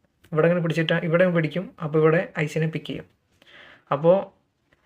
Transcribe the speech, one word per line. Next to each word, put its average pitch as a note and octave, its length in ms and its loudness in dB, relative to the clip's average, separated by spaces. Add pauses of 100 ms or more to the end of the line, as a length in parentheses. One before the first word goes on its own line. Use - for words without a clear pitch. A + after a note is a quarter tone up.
(320)
ഇവിടെ D#3 160 2
ഇങ്ങനെ F3 180 2
പിടിച്ചിട്ട് E3 300 0 (120)
ഇവിടെ E3+ 180 2 (120)
പിടിക്കും. D#3+ 260 -2 (200)
അപ്പോൾ D#3 180 -2
ഇവിടെ D#3+ 200 4 (220)
ഐസിനെ D#3+ 320 -4
പിക്ക് - 140 -12
ചെയ്യും. - 180 -12 (880)
അപ്പോൾ E3 220 4 (680)